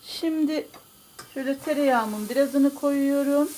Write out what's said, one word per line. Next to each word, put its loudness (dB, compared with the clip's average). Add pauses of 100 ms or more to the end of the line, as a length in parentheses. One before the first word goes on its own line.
Şimdi -2 (640)
şöyle -4
tereyağımın 0
birazını 2
koyuyorum. 2